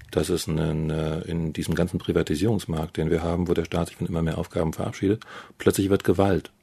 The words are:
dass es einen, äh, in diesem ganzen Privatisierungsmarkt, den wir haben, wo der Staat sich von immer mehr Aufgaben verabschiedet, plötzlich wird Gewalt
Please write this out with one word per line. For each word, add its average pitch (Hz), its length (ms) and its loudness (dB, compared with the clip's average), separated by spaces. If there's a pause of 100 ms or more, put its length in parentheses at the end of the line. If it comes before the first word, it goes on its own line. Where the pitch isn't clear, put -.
(100)
dass 85 200 0
es 85 180 0
einen, 78 400 0
äh, 78 320 -2
in 82 320 -4
diesem 82 220 -4
ganzen 85 240 0
Privatisierungsmarkt, 85 1000 0
den 80 140 0
wir 82 120 2
haben, 85 240 0
wo 87 80 0
der 82 120 0
Staat 87 220 -2
sich - 100 -16
von 90 80 -4
immer 82 160 -2
mehr 80 160 0
Aufgaben 85 340 -2
verabschiedet, 101 500 0 (360)
plötzlich 98 320 4
wird 98 120 4
Gewalt 95 480 2 (120)